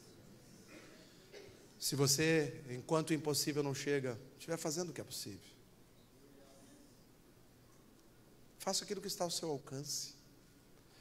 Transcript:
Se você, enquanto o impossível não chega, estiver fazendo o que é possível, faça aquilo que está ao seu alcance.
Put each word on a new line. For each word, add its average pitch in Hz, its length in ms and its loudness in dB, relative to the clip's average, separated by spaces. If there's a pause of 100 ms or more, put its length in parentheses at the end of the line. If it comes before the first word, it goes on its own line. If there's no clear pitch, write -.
(1800)
Se - 160 0
você, 156 680 6 (100)
enquanto 156 400 2
o 160 40 4
impossível 147 480 2
não 143 120 0
chega, 131 440 0 (200)
estiver - 180 -4
fazendo 165 340 -2
o - 20 -8
que 117 80 -8
é 101 40 -6
possível, - 340 -8 (3250)
faça 190 240 0
aquilo 190 180 -6
que 185 60 -6
está - 160 -2
ao 175 80 2
seu - 180 -2
alcance. 139 680 -6 (880)